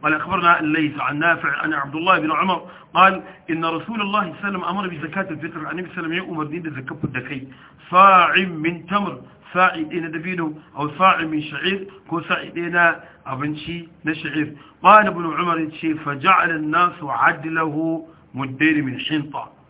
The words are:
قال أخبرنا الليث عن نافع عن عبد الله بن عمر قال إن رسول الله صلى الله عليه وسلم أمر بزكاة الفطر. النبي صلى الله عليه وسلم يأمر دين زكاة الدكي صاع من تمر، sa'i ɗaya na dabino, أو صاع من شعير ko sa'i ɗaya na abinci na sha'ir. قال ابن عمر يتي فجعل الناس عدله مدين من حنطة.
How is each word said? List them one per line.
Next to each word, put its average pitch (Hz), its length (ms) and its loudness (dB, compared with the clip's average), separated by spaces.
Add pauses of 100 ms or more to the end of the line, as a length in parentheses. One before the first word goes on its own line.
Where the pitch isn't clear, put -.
قال 151 120 2
أخبرنا 170 460 2
الليث 151 400 0
عن 139 180 -4
نافع 160 380 0
عن 156 180 -4
عبد 139 220 -4
الله 175 220 2
بن 156 140 -2
عمر 170 360 0 (260)
قال 190 280 4 (280)
إن 160 140 -2
رسول 165 360 -4
الله 202 220 0
صلى 175 100 -4
الله 147 60 -14
عليه 202 100 -6
وسلم 185 160 -4
أمر 185 240 -4
بزكاة 165 420 -6
الفطر. 156 400 -10
النبي 170 180 -8
صلى 180 100 -12
الله 165 100 -6
عليه - 0 -
وسلم 160 40 -4
يأمر 175 320 -6
دين 160 180 -8
زكاة 135 420 -10
الدكي 131 440 -8 (420)
صاع 180 460 8
من 170 500 -2
تمر، 180 340 -4 (340)
sa'i 175 300 2
ɗaya 170 180 -6
na 165 60 -6
dabino, 165 440 -4 (240)
أو 147 120 -2 (100)
صاع 185 260 6
من 156 180 -2
شعير 156 440 -4 (220)
ko 165 200 -2
sa'i 160 240 -4
ɗaya 170 180 -6
na 170 260 4 (280)
abinci 151 640 -6 (160)
na 156 100 0
sha'ir. 151 340 -4 (340)
قال 202 240 10
ابن 175 180 -4
عمر 165 360 0
يتي 156 340 -4
فجعل 156 560 2
الناس 160 420 2 (100)
عدله 156 1040 0 (280)
مدين 135 500 2
من 123 160 -6
حنطة. 147 480 -6 (220)